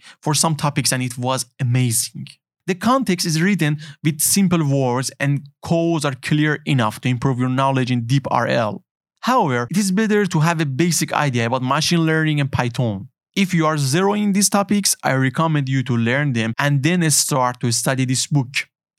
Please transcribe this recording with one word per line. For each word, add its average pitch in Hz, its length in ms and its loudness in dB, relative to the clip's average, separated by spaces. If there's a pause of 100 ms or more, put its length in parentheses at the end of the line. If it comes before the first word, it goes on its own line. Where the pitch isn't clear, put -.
(220)
for 151 140 -2
some 160 200 2
topics, 143 360 -2
and 127 100 -2
it 123 160 -6
was 127 300 -4 (120)
amazing. 123 680 -2 (400)
The 185 80 -2
context 196 500 0
is 156 160 0
written 160 380 2 (240)
with 156 180 -2
simple 175 420 2
words, 135 460 0 (100)
and 143 280 -2 (160)
codes 165 420 0
are 139 80 -2
clear 151 520 0
enough 120 360 0
to 127 80 -2
improve 127 300 0
your 127 100 0
knowledge 131 400 0
in 123 160 -2
deep 135 240 0
R 120 160 0
L. 117 380 -2 (380)
However, 151 500 0
it 160 60 -2
is 202 140 0
better 208 360 2
to 165 140 0
have 160 200 2
a 160 60 0
basic 156 460 0
idea 123 340 0
about 127 160 -2
machine 151 420 0
learning 156 340 0
and 143 120 -2
Python. 120 560 -2 (280)
If 190 200 0
you 160 100 4
are 156 140 0
zero 165 340 2
in 208 200 0
these 196 160 2
topics, 202 540 0
I 139 100 2
recommend 135 540 0
you 131 140 0
to 123 160 0
learn 127 360 0
them 113 260 -2
and 143 240 2
then 165 260 2
start 127 520 0
to 120 100 0
study 131 340 -2
this 131 220 -2
book. 139 400 -2 (320)